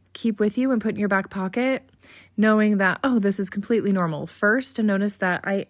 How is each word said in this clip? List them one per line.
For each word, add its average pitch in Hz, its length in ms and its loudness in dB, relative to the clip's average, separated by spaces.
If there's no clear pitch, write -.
keep 226 260 -2
with 208 180 0
you 262 140 0
and 240 80 0
put 214 140 -2
in 214 60 -6
your 208 100 0
back 190 220 -2
pocket, 240 580 -4
knowing 214 400 4
that, 190 260 2
"Oh, 254 160 2
this 196 200 0
is 190 100 -4
completely 202 420 -2
normal." 165 360 -2
First, 220 480 0
to 226 80 -2
notice 202 340 0
that 180 260 -2
I 196 260 -2